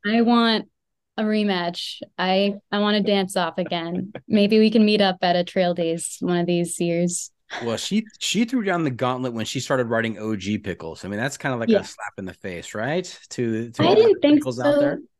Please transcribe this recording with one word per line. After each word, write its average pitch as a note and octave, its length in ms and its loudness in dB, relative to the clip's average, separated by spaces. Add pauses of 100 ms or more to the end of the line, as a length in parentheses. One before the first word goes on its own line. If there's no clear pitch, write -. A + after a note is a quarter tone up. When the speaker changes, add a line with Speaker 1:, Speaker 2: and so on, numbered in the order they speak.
Speaker 1:
I A3+ 160 2
want A3+ 480 2 (480)
a A3 60 -2
rematch. G3 760 -2 (160)
I, G3 380 2 (160)
I G#3 80 -2
want G#3 160 2
to G#3 80 0
dance G3 320 0
off E3 220 -2
again. F3 560 -6 (140)
Maybe G#3 300 4
we G#3+ 140 6
can A3 140 6
meet G#3 160 4
up F#3 200 2
at F3+ 140 2
a F3+ 80 2
Trail F3 300 0
Days E3+ 480 -4
one F3 160 0
of E3+ 100 0
these F3 320 0
years. F3 520 0 (320)
Speaker 2:
Well, A2+ 140 -2
she, A3 280 -2 (140)
she A3+ 260 0
threw A#3 180 -2
down F3 220 0
the C#3 60 0
gauntlet B2+ 420 -2
when A2 120 -4
she C3+ 140 -6
started B2+ 280 0
writing A2+ 300 0
O A2 180 -4
G G2+ 220 -4
Pickles. E2 460 -8
I F#2+ 60 -10
mean, G#2 100 -6
that's C3+ 180 -4
kind C#3 160 -4
of A#2+ 60 -4
like A2+ 100 -2
Speaker 1:
Yeah. - 100 4
Speaker 2:
a - 40 -4
slap - 340 -14
in F#2+ 80 -10
the F2 80 -12
face, F2 400 -12
right? D3 320 -4 (260)
To, A#2 400 -4
to - 120 0
Speaker 1:
I E4+ 40 4
Speaker 2:
all G4 80 6
the G#4+ 60 6
Speaker 1:
didn't A4+ 200 4
think D4 180 6
Speaker 2:
pickles B3+ 200 -4
out C#4+ 160 2
Speaker 1:
so. C#4+ 40 2
Speaker 2:
there. C#4+ 200 0 (200)